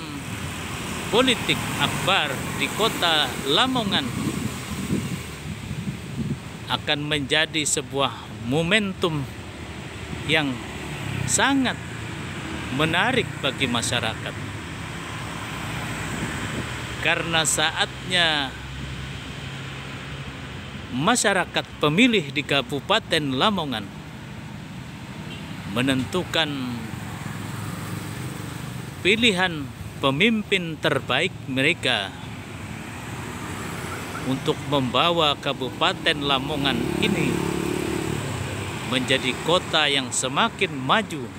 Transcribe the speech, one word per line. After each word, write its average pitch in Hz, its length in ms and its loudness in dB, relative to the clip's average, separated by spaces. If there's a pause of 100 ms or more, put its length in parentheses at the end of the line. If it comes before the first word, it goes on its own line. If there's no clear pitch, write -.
(1080)
politik 226 480 4 (240)
akbar 156 480 2 (320)
di 139 160 2
kota 170 480 4 (240)
Lamongan 202 560 2 (2750)
akan 143 320 0
menjadi 151 640 2
sebuah 135 480 0 (320)
momentum 170 800 2 (1040)
yang 147 240 2 (720)
sangat 247 540 4 (960)
menarik 180 540 4 (100)
bagi 131 300 0
masyarakat. 113 680 0 (2750)
Karena 165 420 4
saatnya 165 1040 2 (2500)
masyarakat 175 720 4 (160)
pemilih 160 540 6
di 143 100 0
Kabupaten 147 800 2 (140)
Lamongan 151 480 2 (1900)
menentukan 135 800 2 (2500)
pilihan 185 580 6 (380)
pemimpin 180 800 4
terbaik 143 500 2 (140)
mereka 131 640 2 (2250)
untuk 131 400 0
membawa 143 720 4
Kabupaten 147 800 0
Lamongan 139 560 2 (240)
ini - 320 2 (1600)
menjadi 127 440 2 (120)
kota 165 440 4
yang 135 240 2
semakin 165 600 2
maju 151 560 0 (120)